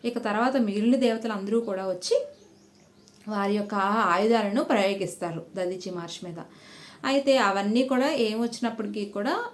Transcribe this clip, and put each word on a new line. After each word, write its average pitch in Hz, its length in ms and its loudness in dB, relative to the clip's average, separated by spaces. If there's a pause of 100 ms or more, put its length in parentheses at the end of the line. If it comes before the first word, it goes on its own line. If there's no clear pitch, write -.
ఇక 240 200 -4
తర్వాత 226 320 2
మిగిలిన 220 400 2
దేవతలు 226 360 0
అందరూ 202 280 0
కూడా 190 280 -4
వచ్చి 190 380 0 (1000)
వారి 202 280 0
యొక్క 208 180 -4
ఆయుధాలను 208 880 2
ప్రయోగిస్తారు 190 840 -2 (100)
దదీచి 185 340 -6
మహర్షి 170 360 -10
మీద. 165 120 -12 (680)
అయితే 269 340 4
అవన్నీ 208 440 2
కూడా 262 300 2
ఏమొచ్చినప్పటికీ 220 920 -2
కూడా 262 500 -4